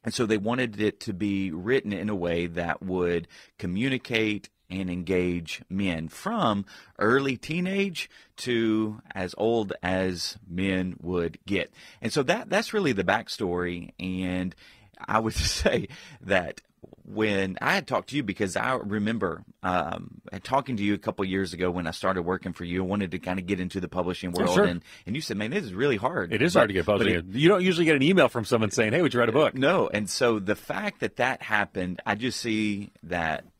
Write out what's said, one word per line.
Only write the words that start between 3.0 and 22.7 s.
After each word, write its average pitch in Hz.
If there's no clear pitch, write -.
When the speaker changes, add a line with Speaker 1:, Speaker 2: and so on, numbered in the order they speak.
Speaker 1:
communicate 110
and 92
engage 87
men 87
from 123
early 131
teenage 185
to 110
as 92
old 110
as 92
men 92
would 85
get. 95
And 113
so 147
that, 185
that's 220
really 190
the 95
backstory. 90
And 92
I 110
would 113
<laughs> -
say -
that 92
when 101
I 143
had 190
talked 107
to 127
you, 143
because 98
I 120
remember, 104
um, 90
talking 131
to 101
you 104
a 98
couple 104
years 92
ago 90
when 85
I 82
started 92
working 90
for -
you, 90